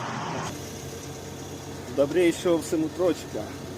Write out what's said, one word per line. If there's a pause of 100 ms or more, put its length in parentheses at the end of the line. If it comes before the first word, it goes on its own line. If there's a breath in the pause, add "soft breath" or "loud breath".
(2000)
Добрейшого
всім
утрочка, (360)